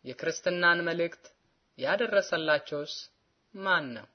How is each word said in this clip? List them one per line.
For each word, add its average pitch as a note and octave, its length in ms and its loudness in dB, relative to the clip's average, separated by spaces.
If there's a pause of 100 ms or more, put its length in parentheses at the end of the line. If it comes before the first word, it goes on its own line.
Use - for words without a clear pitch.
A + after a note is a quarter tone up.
የክርስትናን E3+ 760 0
መልእክት E3+ 420 -2 (540)
ያደረሰላቸውስ D#3+ 1160 0 (600)
ማን F#3 380 0
ነው? G#2+ 220 -12